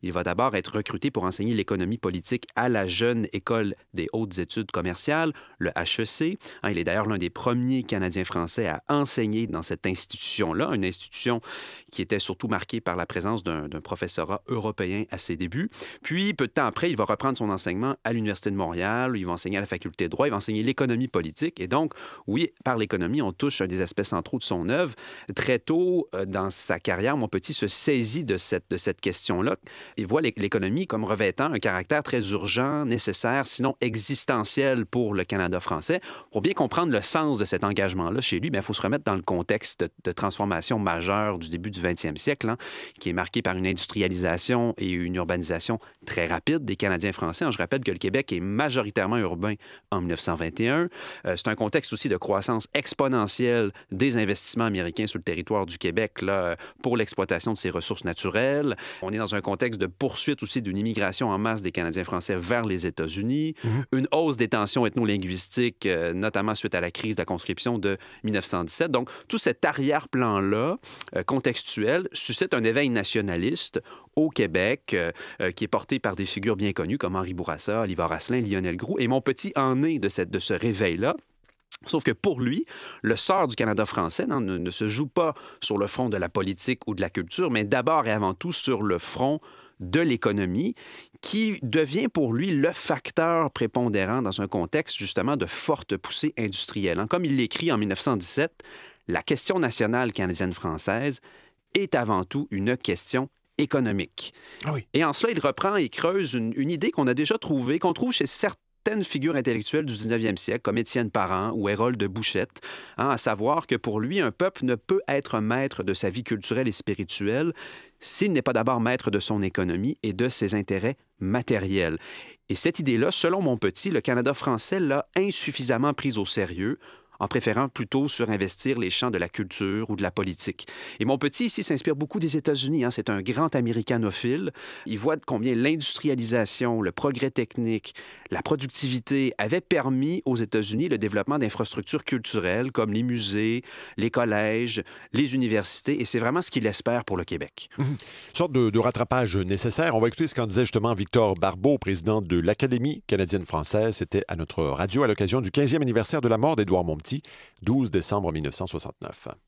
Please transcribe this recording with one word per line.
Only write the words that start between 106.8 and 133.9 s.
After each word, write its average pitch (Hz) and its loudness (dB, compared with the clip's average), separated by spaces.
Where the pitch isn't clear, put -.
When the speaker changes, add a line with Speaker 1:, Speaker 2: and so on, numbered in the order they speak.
Speaker 1:
qu'on 139 2
a 127 6
déjà 151 2
trouvée, 139 0
qu'on 175 2
trouve 240 0
chez - 2
certaines - -2
figures 151 0
intellectuelles 127 2
du 127 -2
dix-neuvième 113 0
siècle, - -2
comme 107 0
Étienne 120 0
Parent 95 0
ou 104 0
Hérold 110 2
de 101 0
Bouchette, 95 -2
hein, 131 2
à 123 2
savoir 117 0
que 123 2
pour 107 -2
lui, 156 0
un 147 2
peuple - -2
ne 123 4
peut 190 0
être 135 0
maître 120 0
de 98 0
sa 95 0
vie 110 -6
culturelle 120 -2
et 110 0
spirituelle 107 -2
s'il - 0
n'est 143 4
pas 131 2
d'abord 120 4
maître 117 0
de 98 2
son 104 0
économie 95 0
et 107 -2
de 117 0
ses 104 0
intérêts 101 0
matériels. 95 0
Et 95 -2
cette - 2
idée-là, 135 4
selon 185 2
Montpetit, 123 0
le 139 2
Canada 127 2
français 135 0
l'a 143 2
insuffisamment 143 2
prise 131 0
au 98 2
sérieux, 95 -2
en 101 0
préférant 123 2
plutôt 135 0
surinvestir 110 0
les 95 -2
champs 123 0
de 98 -2
la 85 0
culture 101 -2
ou 104 -2
de 98 -4
la 101 0
politique. 92 -4
Et 110 2
Montpetit, 139 2
ici, 208 0
s'inspire 147 0
beaucoup 151 -4
des 160 0
États-Unis, 139 2
hein. 123 0
C'est 120 -4
un 101 0
grand 123 0
américanophile. 120 0